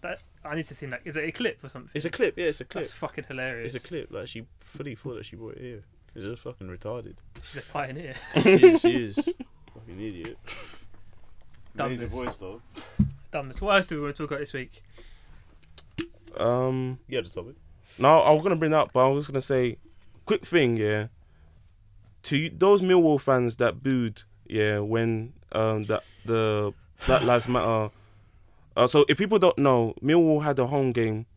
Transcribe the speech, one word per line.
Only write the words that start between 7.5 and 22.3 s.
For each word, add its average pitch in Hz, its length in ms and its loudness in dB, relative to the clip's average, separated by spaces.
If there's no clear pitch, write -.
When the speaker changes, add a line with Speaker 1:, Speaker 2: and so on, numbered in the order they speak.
Speaker 1:
a - 40 -18
pioneer. 139 480 -10
Speaker 2:
<laughs> - 180 0
She - 120 8
is. 330 260 10
She 349 100 4
is. - 120 -8
Fucking 113 840 -10
idiot. 92 380 -12
Speaker 1:
Dumbness. 131 220 -6
Speaker 2:
Amazing 120 100 -8
voice, 120 140 -8
though. 98 240 -16
Speaker 1:
Dumbness. 135 300 -8
What 196 160 4
else 185 100 4
do 165 100 -6
we 147 40 -4
wanna 143 140 -6
talk 151 160 -8
about 147 100 -6
this 143 140 -10
week? - 280 -12
Speaker 3:
Um, 127 600 -2
Speaker 2:
You 131 100 -8
had 104 80 -8
a - 20 -18
topic. 104 260 -14
Speaker 3:
No, 151 220 6
I - 120 4
was 151 100 4
gonna 175 140 0
bring 156 140 0
that 156 100 4
up, - 140 0
but 127 120 6
I - 40 6
was 143 160 -2
gonna 135 160 -4
say, 127 340 0
quick - 220 -2
thing, 127 300 2
yeah. 107 320 -2
To 147 180 -2